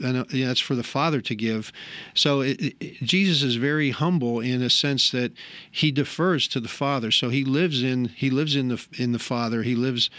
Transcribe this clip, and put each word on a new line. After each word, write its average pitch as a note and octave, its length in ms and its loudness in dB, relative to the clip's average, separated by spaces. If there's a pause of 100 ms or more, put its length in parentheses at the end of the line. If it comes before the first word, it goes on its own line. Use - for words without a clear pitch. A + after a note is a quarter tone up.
and, B2+ 180 0
uh, B2+ 120 -2
yeah, C3 180 0
that's B2 120 0
for - 160 -2
the A#2+ 60 -2
Father D3 380 0
to - 140 -6
give." A2 380 -2 (420)
So C#3+ 260 4
it, C3+ 200 -2
it, - 420 -6
Jesus F3 400 4
is B2 140 2
very C#3+ 340 2
humble B2 500 0
in B2+ 220 0
a A#2+ 80 0
sense C#3 400 2
that B2 220 -2 (380)
he D#3 200 2
defers D3 580 0
to C3 120 -2
the A2+ 80 -8
Father. C#3 420 -2
So A#2+ 200 2
he C3+ 140 2
lives C#3+ 380 2
in, B2+ 240 0 (100)
he C3+ 140 0
lives C#3+ 260 2
in C3 120 0
the, A#2+ 180 -4 (100)
in B2 160 0
the A#2 60 0
Father. A#2 440 -2
He B2 120 0
lives A#2+ 440 0